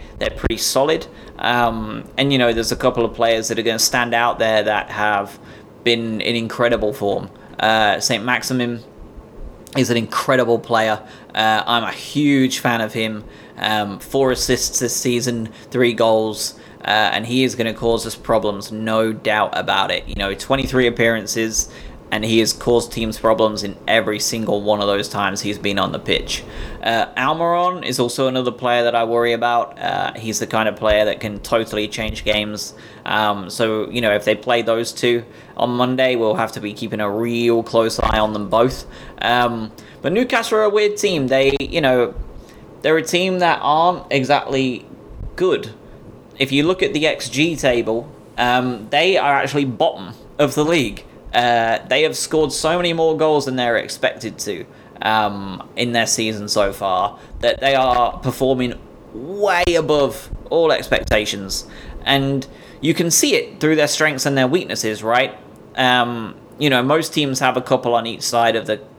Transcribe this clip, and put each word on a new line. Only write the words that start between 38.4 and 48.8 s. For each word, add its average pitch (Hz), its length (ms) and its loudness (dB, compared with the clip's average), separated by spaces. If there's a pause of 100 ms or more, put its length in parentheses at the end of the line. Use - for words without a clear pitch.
both. 117 380 2 (340)
Um, 117 520 0 (300)
but 139 100 -2
Newcastle 233 460 0
are 214 60 4
a 208 60 2
weird 208 260 2
team. 170 300 0
They, 135 320 4
you 143 220 -4
know, 127 340 4 (680)
they're 160 160 4
a 156 40 0
team 180 380 0
that 170 200 4
aren't 165 520 2
exactly 135 760 0 (480)
good. 170 380 0 (680)
If 131 140 0
you 139 120 4
look 185 180 0
at 139 100 0
the 151 160 0
X - 200 -4
G 147 280 0
table, 120 520 0 (300)
um, 123 520 0